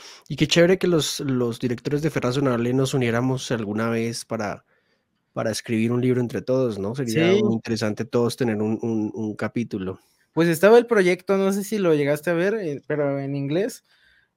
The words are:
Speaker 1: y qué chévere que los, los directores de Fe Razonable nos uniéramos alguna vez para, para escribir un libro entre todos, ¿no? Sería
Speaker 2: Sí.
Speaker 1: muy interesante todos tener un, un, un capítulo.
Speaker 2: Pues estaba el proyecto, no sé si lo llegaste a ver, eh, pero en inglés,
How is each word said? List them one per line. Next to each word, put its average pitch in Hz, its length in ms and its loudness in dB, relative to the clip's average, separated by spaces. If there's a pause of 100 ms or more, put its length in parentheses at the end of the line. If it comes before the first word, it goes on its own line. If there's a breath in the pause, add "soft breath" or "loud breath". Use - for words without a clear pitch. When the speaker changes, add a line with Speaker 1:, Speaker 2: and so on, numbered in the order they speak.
(280 loud breath)
Speaker 1:
y 151 80 -8
qué 151 120 2
chévere 175 300 6
que 190 100 0
los, 165 340 0
los 123 380 -2
directores 131 420 -2
de 156 80 0
Fe 135 100 -4
Razonable 123 540 0
nos 131 200 2
uniéramos 123 580 0
alguna 113 380 -2
vez 117 360 -2
para, 107 400 -6 (680)
para 113 180 -2
escribir 113 400 0
un 123 100 0
libro 127 200 2
entre 110 200 -4
todos, 127 380 0
¿no? 101 160 -6
Sería 143 380 2
Speaker 2:
Sí. 214 100 4
Speaker 1:
muy 208 120 2
interesante 110 500 -2
todos 120 320 0
tener 113 200 0
un, 107 240 0
un, 110 320 -2
un 107 220 -6
capítulo. 107 640 -6 (340)
Speaker 2:
Pues 165 140 2
estaba 180 300 4
el 233 80 4
proyecto, 196 520 2
no 196 160 2
sé 202 100 -4
si 214 160 -4
lo 175 160 2
llegaste 147 340 0
a 170 40 2
ver, 180 220 0
eh, 156 320 -6
pero 143 320 -2
en 139 160 -6
inglés, 147 480 -4 (540)